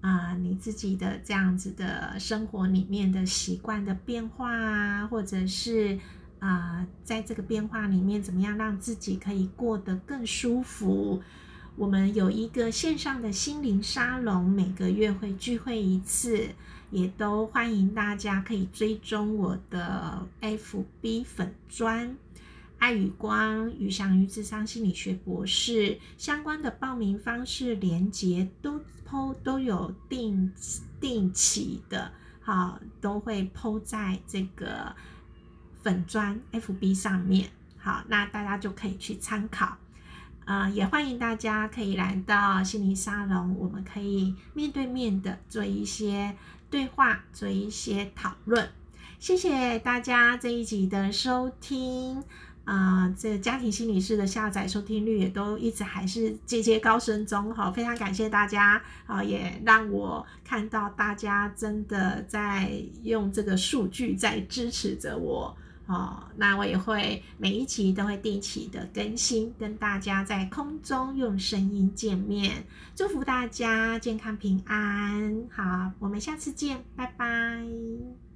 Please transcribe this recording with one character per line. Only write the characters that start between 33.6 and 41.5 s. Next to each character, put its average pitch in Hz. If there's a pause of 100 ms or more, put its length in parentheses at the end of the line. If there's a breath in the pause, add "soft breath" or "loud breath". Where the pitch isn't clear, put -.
在 196
这 190 (100)
个 - (880 loud breath)
粉 185
专 208 (140)
F 226
B 190
上 190
面。 190 (280)
好， -
那 208
大 208
家 202
就 196
可 185
以 190
去 -
参 208
考。 - (680 loud breath)
呃， 196
也 202
欢 294
迎 240
大 233
家 214